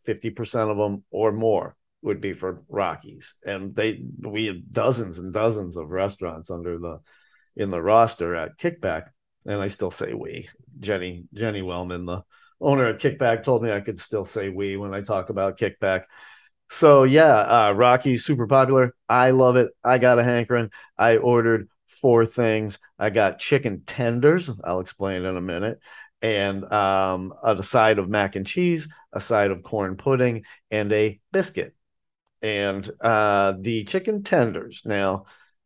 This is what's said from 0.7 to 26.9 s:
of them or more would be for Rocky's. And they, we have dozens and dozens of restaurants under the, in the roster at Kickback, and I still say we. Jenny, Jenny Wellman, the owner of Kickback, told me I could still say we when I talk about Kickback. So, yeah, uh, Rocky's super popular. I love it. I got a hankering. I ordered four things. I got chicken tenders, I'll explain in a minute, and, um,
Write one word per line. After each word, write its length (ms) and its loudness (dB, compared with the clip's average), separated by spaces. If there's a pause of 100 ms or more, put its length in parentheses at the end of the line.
of 60 -4
them 340 -2
or 220 -2
more 420 -2 (280)
would 180 -6
be 120 -6
for 360 -10
Rocky's. 640 -8 (100)
And 300 -10
they, 300 -4 (160)
we 260 -6
have 240 -12
dozens 480 -4
and 160 -10
dozens 420 -2
of 140 -12
restaurants 580 -6
under 300 -10
the, 220 -12 (560)
in 140 -6
the 120 -6
roster 540 2
at 200 -10
Kickback, 500 -6 (400)
and 140 -6
I 60 -6
still 240 -8
say 240 -10
we. 340 -12 (300)
Jenny, 460 -8 (100)
Jenny 280 -6
Wellman, 440 -8
the 160 -8 (380)
owner 280 2
of 100 -4
Kickback, 440 0
told 220 0
me 80 -2
I 80 -2
could 180 -8
still 260 -6
say 240 -8
we 280 -6
when 180 -8
I 60 -6
talk 280 -6
about 300 -4
Kickback. 460 -2 (640)
So, 320 8
yeah, 320 8
uh, 380 4
Rocky's 520 4
super 220 -2
popular. 480 4 (140)
I 240 4
love 240 6
it. 160 4 (100)
I 160 4
got 220 6
a 40 2
hankering. 460 0 (260)
I 200 6
ordered 520 2 (320)
four 240 4
things. 540 -2 (180)
I 140 -2
got 300 0
chicken 440 -2
tenders, 680 0 (120)
I'll 160 -4
explain 460 -6
in 120 -4
a 40 -6
minute, 400 -6 (420)
and, 500 -2
um, 600 0 (100)